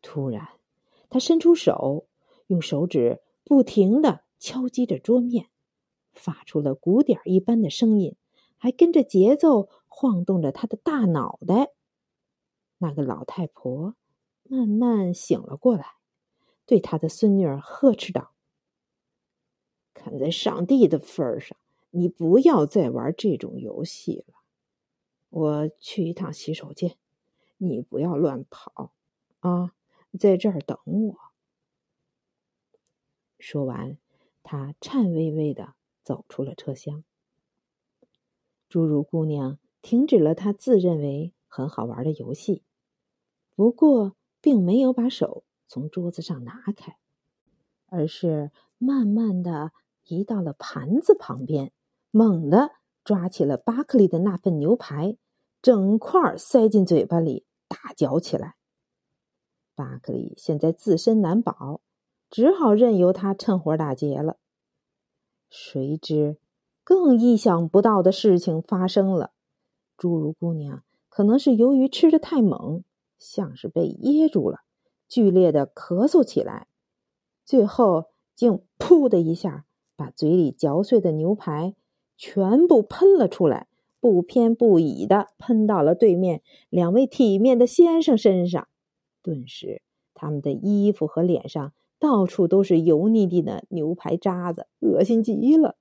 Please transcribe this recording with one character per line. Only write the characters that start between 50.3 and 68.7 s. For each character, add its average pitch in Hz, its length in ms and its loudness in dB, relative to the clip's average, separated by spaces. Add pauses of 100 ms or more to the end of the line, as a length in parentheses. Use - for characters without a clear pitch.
了 156 120 -6
盘 - 460 -4
子 392 140 4
旁 127 320 -8
边， 139 260 -6 (380)
猛 190 400 2
地 240 220 4 (320)
抓 185 240 -4
起 - 160 -4
了 139 120 -2
巴 233 260 -6
克 - 160 0
利 196 100 6
的 170 120 -2
那 190 160 -2
份 175 220 -4
牛 151 160 0
排， 180 420 -8 (440)
整 208 380 4
块 - 220 0
儿 285 180 -2
塞 220 300 2
进 202 180 4
嘴 165 180 2
巴 170 160 -2
里， 156 240 -4 (240)
大 - 260 -16
嚼 139 240 -2
起 - 180 -4
来。 - 200 -10 (1160)
巴 131 240 -12
克 - 140 -12
利 123 240 -10
现 151 220 -6
在 160 140 0
自 180 240 -2
身 220 240 2
难 190 220 0
保， - 380 -8 (500)
只 262 220 2
好 320 200 2
任 220 240 4
由 180 160 4
他 196 220 -4
趁 196 240 -2
火 156 180 -2
打 151 180 -4
劫 143 260 -4
了。 156 180 -6 (1120)
谁 139 500 -10
知 151 400 -4 (460)
更 339 340 4
意 240 180 4
想 170 320 2
不 190 120 4
到 208 220 2
的 180 80 6
事 190 280 2
情 165 220 -4
发 185 280 -4